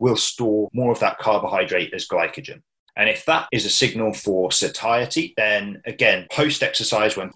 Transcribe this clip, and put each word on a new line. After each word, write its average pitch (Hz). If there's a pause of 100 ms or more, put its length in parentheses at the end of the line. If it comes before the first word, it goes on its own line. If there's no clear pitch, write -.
will 117
store 107
more 123
of 110
that 101
carbohydrate 95
as 90
glycogen. 82 (360)
And 107
if -
that 160
is 104
a -
signal 110
for 92
satiety, 120
then 104
again, 104
post-exercise, 113
when 95